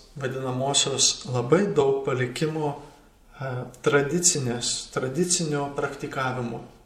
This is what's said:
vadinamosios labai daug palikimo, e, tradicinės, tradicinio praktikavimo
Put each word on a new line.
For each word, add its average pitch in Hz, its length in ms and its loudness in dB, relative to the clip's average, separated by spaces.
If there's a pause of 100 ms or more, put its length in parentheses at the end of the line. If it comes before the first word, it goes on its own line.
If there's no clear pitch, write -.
(160)
vadinamosios 131 1120 0
labai 131 380 4
daug 139 400 4
palikimo, 147 640 -2 (640)
e, 135 160 -8 (300)
tradicinės, 143 1120 2
tradicinio 147 840 0
praktikavimo 131 880 -4 (220)